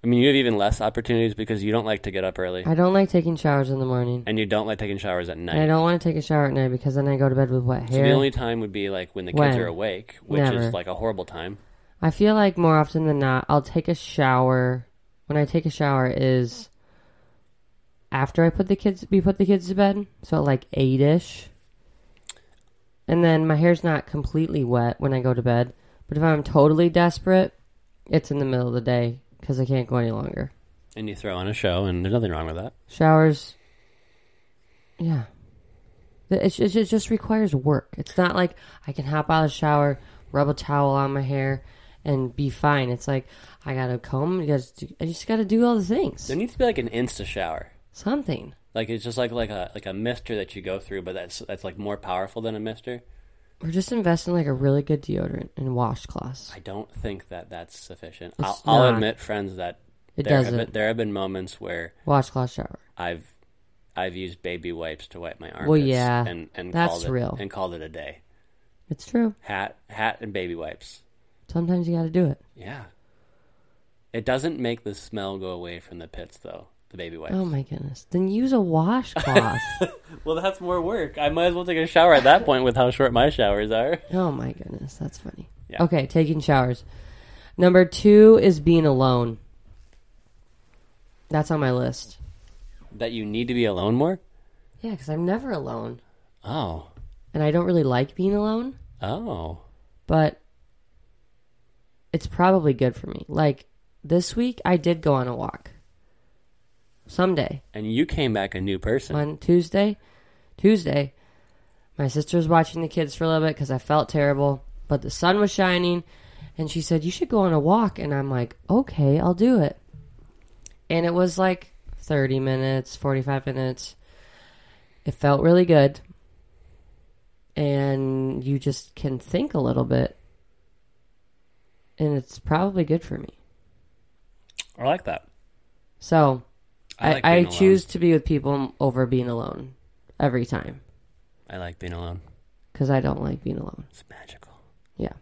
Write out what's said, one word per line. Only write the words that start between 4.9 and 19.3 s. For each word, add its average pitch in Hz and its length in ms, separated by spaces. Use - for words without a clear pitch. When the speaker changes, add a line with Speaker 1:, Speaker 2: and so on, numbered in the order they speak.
Speaker 1:
showers 90 300
at 82 80
night. 87 180
Speaker 2:
And 156 80
I - 40
don't 160 140
wanna 170 160
take 165 180
a 160 60
shower 147 240
at 139 80
night 135 160
because 127 240
then 139 140
I 139 100
go 135 100
to 131 60
bed 131 160
with 127 140
wet 123 260
Speaker 1:
So 127 60
Speaker 2:
hair. 139 120
Speaker 1:
the - 60
only 135 160
time 117 300
would 107 120
be, 98 200
like, 90 240
when 95 100
the 90 60
kids 151 80
Speaker 2:
When? 139 200
Speaker 1:
are 92 60
awake, 92 580
which 147 200
is, 131 80
Speaker 2:
Never. 117 200
Speaker 1:
like, 87 140
a 90 80
horrible 92 320
time. 90 320
Speaker 2:
I 160 80
feel 214 240
like 202 200
more 160 220
often 156 300
than 151 100
not, 131 320
I'll 147 140
take - 240
a 170 80
shower. 127 880
When 147 120
I 147 80
take 160 200
a 156 60
shower 139 340
is 127 640
after 135 340
I 165 60
put 190 160
the 196 80
kids, 196 340
we 196 120
put 190 180